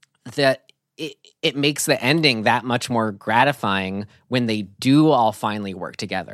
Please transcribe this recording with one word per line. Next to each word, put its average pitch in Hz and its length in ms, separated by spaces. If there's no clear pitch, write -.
that 135 340
it, 156 180
it 156 140
makes 143 300
the 139 180
ending 135 400
that 117 220
much 123 240
more 110 240
gratifying 101 920
when 123 180
they 107 180
do 143 480
all 117 200
finally 104 420
work - 220
together. 92 380